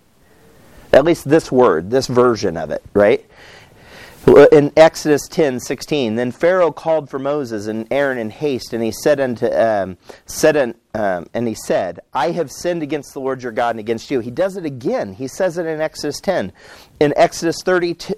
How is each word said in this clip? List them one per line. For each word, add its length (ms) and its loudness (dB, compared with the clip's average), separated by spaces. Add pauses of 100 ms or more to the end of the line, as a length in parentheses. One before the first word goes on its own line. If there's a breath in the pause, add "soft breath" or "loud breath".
(920 soft breath)
At 120 8
least 240 0
this 240 2
word, 380 4
this 160 0
version 500 2
of 140 -8
it, 120 -6 (120)
right? 300 4 (1300 loud breath)
In 260 6
Exodus 520 4
ten 320 -2
sixteen, 560 -4
"Then 160 -4
Pharaoh 400 2
called 380 -4
for 80 -8
Moses 500 -4
and 240 -6
Aaron 260 0
in 120 -6
haste, 420 -6
and 100 -4
he 80 -2
said 300 0
unto, 320 -2
um, 460 -2 (260 loud breath)
said 320 0
un-, 180 -2 (200)
um, 380 -2
and 140 -4
he 80 -4
said, 460 -4 (120)
'I 200 -2
have 180 -6
sinned 320 -6
against 320 -8
the 60 -10
Lord 220 -4
your 100 -8
God 180 0
and 100 -6
against 300 -6
you.'" 80 0
He 140 -6
does 240 -4
it 80 -8
again. 480 -6
He 160 -10
says 300 -4
it 80 -4
in 140 -6
Exodus 380 -6
ten. 340 -4 (460 loud breath)
In 180 4
Exodus 460 0
thirty, 340 0 (220)